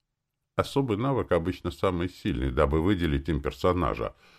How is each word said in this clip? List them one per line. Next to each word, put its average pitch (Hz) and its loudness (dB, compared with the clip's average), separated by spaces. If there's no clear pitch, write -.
Особый 131 0
навык 117 0
обычно 87 0
самый 90 0
сильный, 67 -2
дабы 73 2
выделить 85 0
им 76 -2
персонажа. 71 -2